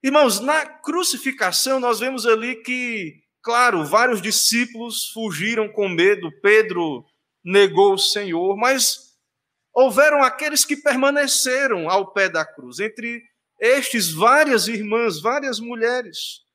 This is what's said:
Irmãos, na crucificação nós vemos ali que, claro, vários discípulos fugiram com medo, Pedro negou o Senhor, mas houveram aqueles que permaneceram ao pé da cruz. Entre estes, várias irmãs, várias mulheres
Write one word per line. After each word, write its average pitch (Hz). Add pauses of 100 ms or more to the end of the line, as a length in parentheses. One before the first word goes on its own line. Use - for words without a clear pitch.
Irmãos, 269
na 294
crucificação 262
nós 240
vemos 247
ali 226
que, 233 (180)
claro, 233
vários 214
discípulos 233
fugiram 214
com 202
medo, 175 (120)
Pedro 180 (380)
negou 196
o 190
Senhor, 190
mas 247 (560)
houveram 269
aqueles 285
que 294
permaneceram 269
ao 190
pé 190
da 160
cruz. 127
Entre 226 (360)
estes, 233
várias 240
irmãs, 214
várias 254
mulheres 233 (120)